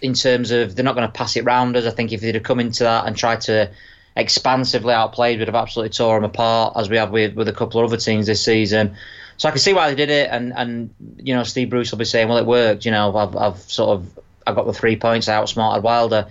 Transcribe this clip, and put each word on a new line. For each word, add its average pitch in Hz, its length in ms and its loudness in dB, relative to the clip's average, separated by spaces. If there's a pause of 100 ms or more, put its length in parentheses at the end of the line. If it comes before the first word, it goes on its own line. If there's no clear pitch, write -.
in 131 120 -2
terms 123 360 2
of 117 240 0
they're 123 100 -2
not 131 120 0
gonna 117 120 0
pass 117 280 -6
it 117 80 -2
round 123 320 2
us. 117 100 0
I 117 40 -2
think 117 220 -4
if 107 80 -4
they'd 113 140 -2
have 110 100 -4
come 123 140 0
into 120 240 -2
that 113 240 2
and 107 100 -4
tried 113 260 0
to 107 280 0 (460)
expansively 123 760 0
outplay, 117 460 2
we'd 107 80 -2
have 110 80 -2
absolutely 113 360 -2
tore 113 260 2
'em 107 80 0
apart, 113 520 0
as 104 140 -2
we 113 60 2
have 107 140 0
with, 107 240 0
with 110 140 -2
a 101 40 0
couple 113 280 -2
of 117 60 4
other 113 100 0
teams 107 300 0
this 107 160 0
season. 107 540 2 (420)
So 156 100 0
I 151 40 0
can 139 80 -2
see 196 140 4
why 165 160 2
they 139 60 -2
did 143 140 0
it, 143 200 2
and, 120 260 -4
and, 117 340 -6 (280)
you 127 160 -2
know, 123 80 2
Steve 120 260 -4
Bruce 120 220 -2
will 107 80 -6
be 113 80 -2
saying, 113 220 2
"Well, 117 100 2
it 110 80 2
worked, 117 400 4
you 113 40 0
know, 104 260 2
I've, 101 200 0
I've 98 220 -2
sort - 400 -2
of, 90 80 -10 (400)
I 107 80 -2
got - 120 0
the - 60 -2
three 110 240 0
points, 117 320 0
I 107 60 2
outsmarted 107 500 0
Wilder." 113 460 2